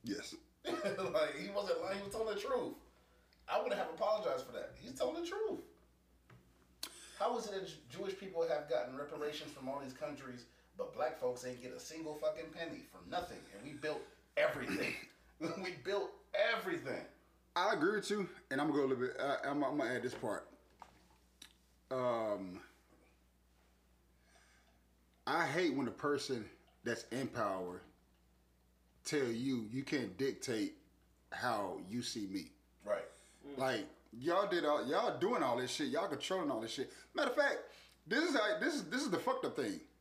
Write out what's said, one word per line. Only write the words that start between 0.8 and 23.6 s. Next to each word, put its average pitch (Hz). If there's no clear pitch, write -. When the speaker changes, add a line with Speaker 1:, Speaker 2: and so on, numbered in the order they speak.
Speaker 2:
he 202
wasn't 190
lying. 196
He 202
was 202
telling 220
the 202
truth. 240
I 151
wouldn't -
have -
apologized 165
for -
that. -
He's 254
telling 320
the 339
truth. 427
How 233
is 208
it 202
that 190
J-, -
Jewish 196
people 165
have 147
gotten 131
reparations 147
from 131
all 139
these 127
countries, 131
but -
black 151
folks 123
ain't 123
get 123
a 123
single 156
fucking -
penny 156
for -
nothing? -
And 113
we 151
built 151
everything. 143
<laughs> -
We 180
built 240
everything. -
Speaker 1:
I 220
agree 185
with -
you, 202
and 135
I'm 151
gonna 143
go 135
a -
little 123
bit, 117
I, 135
I'm, 143
I'm 147
gonna 123
add 117
this 123
part. 104
Um, 110